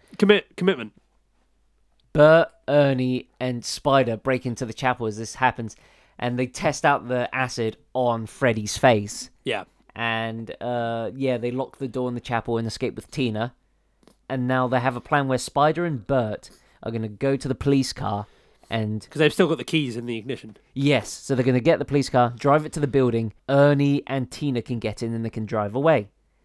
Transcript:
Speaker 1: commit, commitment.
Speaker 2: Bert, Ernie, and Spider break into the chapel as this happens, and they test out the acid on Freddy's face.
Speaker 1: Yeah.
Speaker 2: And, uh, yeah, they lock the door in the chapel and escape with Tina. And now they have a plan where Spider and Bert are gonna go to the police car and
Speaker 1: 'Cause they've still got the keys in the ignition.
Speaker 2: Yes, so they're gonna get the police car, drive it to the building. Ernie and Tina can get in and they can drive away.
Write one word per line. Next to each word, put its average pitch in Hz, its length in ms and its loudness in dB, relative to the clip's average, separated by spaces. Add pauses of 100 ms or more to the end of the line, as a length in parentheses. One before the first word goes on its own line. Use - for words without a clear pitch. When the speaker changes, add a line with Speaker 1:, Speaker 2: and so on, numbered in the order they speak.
(180)
Speaker 1:
commit, 202 380 2
commitment. 139 360 -2 (1200)
Speaker 2:
Bert, 156 360 8 (180)
Ernie, 131 600 2 (100)
and 123 260 -4
Spider 135 520 2
break 131 300 -2
into 120 200 -6
the 110 60 -8
chapel 123 340 -2
as 104 120 -6
this 113 180 -10
happens, 117 400 -2 (420)
and 123 200 -4
they 127 80 0
test - 380 -4
out 143 240 2
the 123 260 -2
acid 120 420 -4 (180)
on 117 320 0
Freddy's 110 500 -2
face. 107 540 2 (140)
Speaker 1:
Yeah. 107 200 -4 (300)
Speaker 2:
And, 113 680 -4
uh, 117 540 -4
yeah, 131 240 -2
they 120 120 -4
lock 127 280 -6
the 135 100 -6
door 127 200 -4
in 123 60 -6
the 120 60 -8
chapel 120 380 -2
and 113 80 -4
escape 113 300 -6
with - 140 -14
Tina. 117 440 -4 (760)
And 127 200 -4
now 127 200 2
they 123 120 0
have 123 160 0
a 120 40 -10
plan 143 280 0
where 131 100 0
Spider 156 460 0
and 143 220 -6
Bert 113 440 -2 (320)
are 113 80 -8
gonna 113 180 -4
go 135 280 -2
to 135 120 -6
the 127 60 0
police 139 380 2
car 104 340 -6 (440)
and 107 400 -4
Speaker 1:
'Cause - 100 -8
they've 151 120 4
still 180 160 2
got 151 100 0
the 120 60 -8
keys 135 320 -2
in 120 100 -8
the 117 120 -6
ignition. 113 380 -10 (180)
Speaker 2:
Yes, 135 340 2
so - 260 -6
they're 123 100 2
gonna 127 160 4
get 156 180 4
the 139 80 -4
police 139 240 0
car, 123 280 2
drive 151 280 2
it 151 80 -14
to 156 60 -6
the 143 60 0
building. 117 460 2 (160)
Ernie 143 580 4
and 135 240 -6
Tina 135 300 -4
can 120 180 -4
get 107 240 -6
in 117 120 -4
and 113 100 -4
they 113 60 -4
can 110 160 -6
drive 104 280 -2
away. 135 340 2 (360)